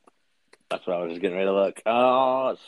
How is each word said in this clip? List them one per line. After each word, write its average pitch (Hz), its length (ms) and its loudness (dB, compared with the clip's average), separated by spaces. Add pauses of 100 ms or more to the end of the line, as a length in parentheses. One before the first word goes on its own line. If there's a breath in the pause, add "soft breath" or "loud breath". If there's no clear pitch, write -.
(680)
That's - 160 -8
what 90 120 -2
I 87 40 -6
was 85 100 -6
just 87 100 -10
getting 92 160 -2
ready 95 100 0
to 98 60 2
look. 98 320 0
Oh, 127 640 2
let's - 180 -8